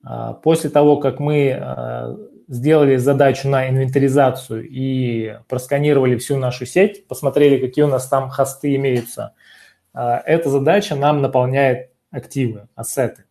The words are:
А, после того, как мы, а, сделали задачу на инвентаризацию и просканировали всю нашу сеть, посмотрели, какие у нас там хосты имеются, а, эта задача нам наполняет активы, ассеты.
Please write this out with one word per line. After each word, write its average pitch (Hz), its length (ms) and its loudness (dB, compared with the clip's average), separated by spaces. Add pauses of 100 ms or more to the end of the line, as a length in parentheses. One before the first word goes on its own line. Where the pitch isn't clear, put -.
А, 117 300 -10
после 160 360 0
того, 147 280 6
как 135 240 -4
мы, 143 320 0
а, 120 640 -8 (300)
сделали 139 500 4
задачу 135 500 2
на 131 220 0
инвентаризацию 131 1000 0
и 127 680 -4 (100)
просканировали 135 680 0
всю 139 180 -4
нашу 127 300 -4
сеть, 196 420 0
посмотрели, 143 500 2
какие 127 280 0
у - 20 2
нас 131 220 -2
там 135 180 0
хосты 135 480 -2
имеются, 123 580 -4 (600)
а, 120 320 -2
эта 165 240 0
задача 147 460 0
нам 143 260 2
наполняет 131 720 0 (180)
активы, 117 680 -6
ассеты. - 560 -4